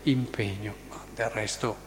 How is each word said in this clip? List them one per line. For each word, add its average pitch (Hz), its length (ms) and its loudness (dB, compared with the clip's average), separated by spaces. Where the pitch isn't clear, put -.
impegno. 107 680 2
Ma - 120 -10
del 117 140 2
resto 107 460 0